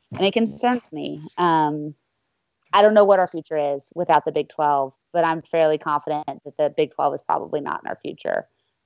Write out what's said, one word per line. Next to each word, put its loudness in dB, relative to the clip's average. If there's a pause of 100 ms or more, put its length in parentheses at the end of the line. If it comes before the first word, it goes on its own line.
(140)
and -2
it 0
concerns -2
me. -10 (160)
Um, 0 (800)
I 6
don't 6
know 6
what 6
our 2
future -8
is -4
without 2
the -2
Big 0
twelve, 0 (220)
but 2
I'm -2
fairly 0
confident -4 (180)
that -18
the -2
Big -2
twelve 0
is -10
probably -4
not -8
in -14
our -8
future. -8 (380)